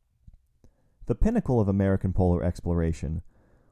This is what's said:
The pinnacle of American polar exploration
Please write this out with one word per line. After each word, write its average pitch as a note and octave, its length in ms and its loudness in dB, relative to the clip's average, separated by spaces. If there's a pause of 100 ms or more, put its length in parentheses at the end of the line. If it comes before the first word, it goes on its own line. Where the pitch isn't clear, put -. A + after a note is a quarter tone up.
(1080)
The A#2+ 80 0
pinnacle G3+ 460 2
of G2 80 2
American G2 440 0
polar F2+ 300 2
exploration E2 800 -4 (500)